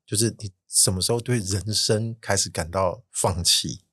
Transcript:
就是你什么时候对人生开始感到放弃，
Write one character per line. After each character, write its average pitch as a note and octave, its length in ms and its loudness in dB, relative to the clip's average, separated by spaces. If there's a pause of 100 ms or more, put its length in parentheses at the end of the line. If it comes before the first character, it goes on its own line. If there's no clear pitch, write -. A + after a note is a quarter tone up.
就 - 120 -6
是 A2 240 2
你 G#2 120 -10 (140)
什 - 260 2
么 F#2 80 -2
时 G#2 120 0
候 A#2+ 80 0
对 B2 180 0
人 G2 340 -2
生 A2+ 480 0
开 - 160 -2
始 G#2 140 0
感 E2 180 -4
到 F#2 440 -2
放 F2+ 320 0
弃， - 480 0